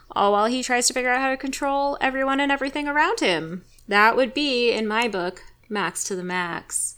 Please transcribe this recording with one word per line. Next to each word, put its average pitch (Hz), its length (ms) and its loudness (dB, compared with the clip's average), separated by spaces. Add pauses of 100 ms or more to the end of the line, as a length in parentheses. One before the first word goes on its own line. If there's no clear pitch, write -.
(120)
all 202 220 2
while 208 120 4
he 247 180 0
tries 247 240 0
to - 60 2
figure 254 160 -2
out 254 140 2
how 269 80 0
to 269 80 0
control 277 600 -2
everyone 269 420 0
and 285 120 2
everything 277 340 -4
around 311 340 0
him. 175 440 -2 (240)
That 208 280 6
would - 180 2
be, 247 360 2
in 220 160 -2
my 226 220 0
book, 185 340 -6 (280)
Max 185 340 -4
to 202 100 -6
the 180 80 -6
max. 180 760 -6